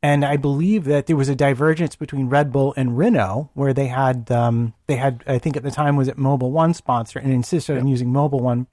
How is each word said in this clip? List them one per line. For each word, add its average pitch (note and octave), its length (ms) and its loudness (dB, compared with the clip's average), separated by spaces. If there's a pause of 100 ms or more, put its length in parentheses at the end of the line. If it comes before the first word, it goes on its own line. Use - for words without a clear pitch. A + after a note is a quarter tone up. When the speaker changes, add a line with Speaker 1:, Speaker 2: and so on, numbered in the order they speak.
Speaker 1:
And C#3+ 200 4
I C#3+ 120 0
believe D3+ 500 0
that C#3+ 200 2
there D#3+ 100 2
was C3+ 120 2
a C#3 80 2
divergence D3 600 0
between C3+ 320 -4
Red C#3+ 220 2
Bull C#3 260 0
and B2 200 -2
Renault, C#3 580 0
where C#3 200 0
they C#3 140 0
had, B2+ 440 -2
um, A#2 420 0 (120)
they C#3+ 100 -2
had, B2+ 300 -2
I C3 120 0
think D3 180 -2
at D3 60 -6
the C#3 80 -4
time C#3+ 260 0
was C3 120 2
it - 80 -6
Mobil C3 340 0
One E3 240 2
sponsor, A#2+ 460 -4
and C3+ 120 0
insisted C3 460 -2
on B2+ 80 0
Speaker 2:
Yep. C#3 40 2
Speaker 1:
using B2 220 0
Mobil C#3+ 280 0
One B2 320 -2